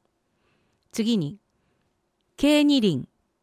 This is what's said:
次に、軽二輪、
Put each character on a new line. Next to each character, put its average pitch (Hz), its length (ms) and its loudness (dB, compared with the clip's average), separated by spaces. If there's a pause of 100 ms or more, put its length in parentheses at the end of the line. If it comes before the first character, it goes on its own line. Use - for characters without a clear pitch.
(920)
次 226 240 -2
に、 175 220 -6 (1000)
軽 294 260 2
二 285 180 2
輪、 175 280 -2 (340)